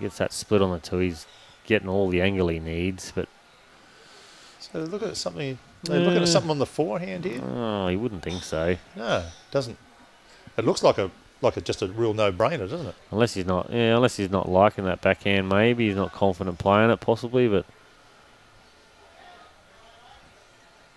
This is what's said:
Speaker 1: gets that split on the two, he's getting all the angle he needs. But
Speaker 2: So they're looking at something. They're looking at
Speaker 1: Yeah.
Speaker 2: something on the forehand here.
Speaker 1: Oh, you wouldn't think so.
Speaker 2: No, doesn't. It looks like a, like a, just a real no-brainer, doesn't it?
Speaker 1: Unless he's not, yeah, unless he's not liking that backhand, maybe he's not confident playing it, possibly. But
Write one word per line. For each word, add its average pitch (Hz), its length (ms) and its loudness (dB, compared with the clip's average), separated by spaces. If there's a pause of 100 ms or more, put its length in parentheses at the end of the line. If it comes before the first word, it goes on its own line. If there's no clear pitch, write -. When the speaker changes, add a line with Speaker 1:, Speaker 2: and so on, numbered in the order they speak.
Speaker 1:
gets 104 180 -8
that - 140 -2
split - 300 0
on 92 80 2
the 87 80 -4
two, 90 200 -6
he's 87 280 -4 (400)
getting 104 220 0
all 95 200 0
the 90 140 0
angle 95 260 2
he 82 100 -4
needs. 85 560 -6
But 90 140 -6 (1300)
Speaker 2:
So - 200 -20
they're 160 100 -6
looking 196 200 -8
at - 100 -10
something. 143 400 -8 (260)
They're 175 160 2
looking 175 160 4
at 175 40 4
Speaker 1:
Yeah. 170 120 4
Speaker 2:
something 160 180 4
on 151 80 0
the 127 80 2
forehand 180 600 -4
here. 214 180 -8
Speaker 1:
Oh, 113 440 -2
you 90 100 2
wouldn't 107 240 -4
think 87 200 -6
so. 85 340 0 (200)
Speaker 2:
No, 190 280 -4 (260)
doesn't. 120 260 -4 (800)
It 110 80 -2
looks 170 180 0
like 147 140 6
a, 98 140 -2 (320)
like 113 160 2
a, - 20 -4
just 107 220 -4
a 101 60 0
real 110 260 0
no-brainer, 107 540 0
doesn't 151 180 -10
it? 85 80 -10 (160)
Speaker 1:
Unless 113 240 2
he's 92 120 -4
not, 90 240 0
yeah, 117 260 4
unless 123 200 2
he's 95 140 -2
not 92 180 0
liking 98 380 4
that 87 160 -2
backhand, 95 460 2
maybe 113 400 2
he's 98 80 0
not 95 160 -2
confident 95 460 -2
playing 104 320 4
it, 101 100 0
possibly. 120 480 0
But 98 160 2 (3250)